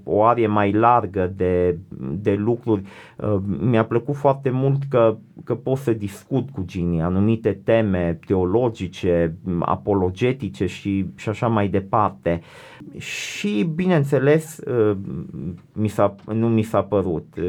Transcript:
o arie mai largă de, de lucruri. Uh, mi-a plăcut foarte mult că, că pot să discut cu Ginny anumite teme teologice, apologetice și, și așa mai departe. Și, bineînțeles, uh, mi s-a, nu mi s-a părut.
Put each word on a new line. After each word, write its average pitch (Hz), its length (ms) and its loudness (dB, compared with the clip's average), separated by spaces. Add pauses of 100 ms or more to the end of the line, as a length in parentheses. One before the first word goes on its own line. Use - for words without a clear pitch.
o 101 200 2
arie 117 240 4
mai 104 240 2
largă 104 640 2
de, 90 420 2 (220)
de 95 340 -2
lucruri. 110 480 0 (360)
Uh, 104 200 -2 (220)
mi-a 110 260 2
plăcut 117 300 -2
foarte 139 340 0
mult 135 400 0
că, 113 280 4 (260)
că 117 120 -4
pot 131 220 -4
să 123 160 -2
discut 110 560 -4
cu - 160 -8
Ginny 87 360 -2
anumite 98 640 0
teme 95 600 0
teologice, 92 1120 0 (240)
apologetice 98 1080 -2
și, 98 400 -4 (100)
și - 140 -8
așa 113 180 -2
mai 107 200 2
departe. 95 760 0 (560)
Și, - 800 -4
bineînțeles, 151 840 2
uh, 107 400 2 (760)
mi 107 140 -2
s-a, 101 280 2 (180)
nu 113 160 0
mi 110 120 4
s-a 104 200 0
părut. 92 520 -2 (160)